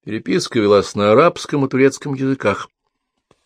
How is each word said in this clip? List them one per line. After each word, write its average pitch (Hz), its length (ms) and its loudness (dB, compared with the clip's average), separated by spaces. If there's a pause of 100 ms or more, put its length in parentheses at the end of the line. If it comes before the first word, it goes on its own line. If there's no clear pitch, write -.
Переписка 117 540 -4
велась 101 360 2
на 104 180 2
арабском 147 520 0
и 131 40 -4
турецком 135 460 0
языках. 131 540 -4 (760)